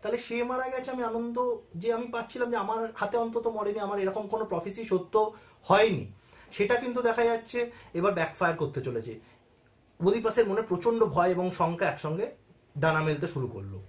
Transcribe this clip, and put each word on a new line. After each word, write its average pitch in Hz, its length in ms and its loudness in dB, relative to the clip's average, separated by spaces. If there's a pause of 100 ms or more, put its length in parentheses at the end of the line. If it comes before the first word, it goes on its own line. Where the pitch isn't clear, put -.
তাহলে 233 260 -2
সে 233 100 -6 (140)
মারা 254 220 -2
গেছে, 254 220 -8
আমি 254 160 -4
আনন্দ 233 260 -4 (460)
যে 220 140 -2
আমি 240 180 -4
পাচ্ছিলাম 233 380 -4
যে 226 120 0
আমার 226 160 -2 (200)
হাতে 202 240 -2
অন্তত 226 220 -2 (100)
মরেনি, 208 300 -2
আমার 202 180 -2
এরকম 202 280 -2
কোনো 220 200 -2
prophecy 190 300 -4 (100)
সত্য 180 220 -2 (540)
হয়নি, 180 360 6 (520)
সেটা 208 260 2
কিন্তু 247 260 -4
দেখা 233 220 4
যাচ্ছে 233 280 -2 (400)
এবার 196 200 4
backfire 165 440 0
করতে 139 260 -4
চলেছে। 113 260 -6 (920)
ওদিপাসের 220 440 4
মনে 214 200 2
প্রচন্ড 226 300 2 (140)
ভয় 175 220 4
এবং 180 100 0 (120)
শঙ্কা 170 340 2
একসঙ্গে 156 340 -4 (560)
ডানা 156 240 4
মেলতে 151 280 0
শুরু 127 200 -2
করলো। 98 240 -10 (100)